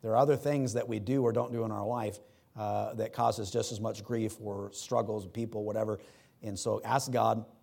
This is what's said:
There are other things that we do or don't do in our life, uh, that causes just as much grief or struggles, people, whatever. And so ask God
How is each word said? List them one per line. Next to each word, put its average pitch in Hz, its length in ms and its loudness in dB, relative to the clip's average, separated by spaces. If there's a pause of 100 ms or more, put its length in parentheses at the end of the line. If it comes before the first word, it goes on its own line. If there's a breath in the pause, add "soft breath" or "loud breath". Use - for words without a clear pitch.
There 110 100 -2
are 110 40 6
other 139 200 6
things 139 380 0
that 117 140 0
we 113 100 -2
do 127 240 2
or 117 100 4
don't 120 200 0
do 117 120 0
in 110 60 -2
our 101 160 -2
life, 110 320 -2 (380 soft breath)
uh, 104 380 -2
that 110 180 -2
causes 117 380 0
just 117 220 0
as 107 80 -6
much 110 220 -4
grief 113 380 -2
or 101 320 -6
struggles, 107 540 -2
people, 107 380 -4
whatever. 107 360 -2 (420 loud breath)
And 98 160 -6
so 107 260 0
ask 131 260 0
God 117 340 4 (180)